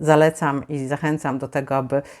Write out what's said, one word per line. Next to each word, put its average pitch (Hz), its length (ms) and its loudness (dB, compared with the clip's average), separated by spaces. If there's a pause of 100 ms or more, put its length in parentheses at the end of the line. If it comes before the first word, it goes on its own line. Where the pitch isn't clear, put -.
zalecam 156 680 2
i 139 180 -6
zachęcam 143 520 -4
do 135 100 -8
tego, 139 280 -4
aby, 135 260 -2 (180)